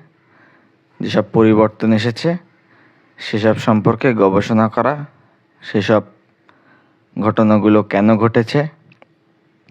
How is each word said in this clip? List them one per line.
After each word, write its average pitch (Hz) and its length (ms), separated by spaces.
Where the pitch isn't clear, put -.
যেসব 110 340
পরিবর্তন 110 600
এসেছে, 120 440
সেসব 110 400
সম্পর্কে 113 560
গবেষণা 107 560
করা, 139 360
সেসব 104 400
ঘটনাগুলো 107 640
কেন 104 340
ঘটেছে 117 500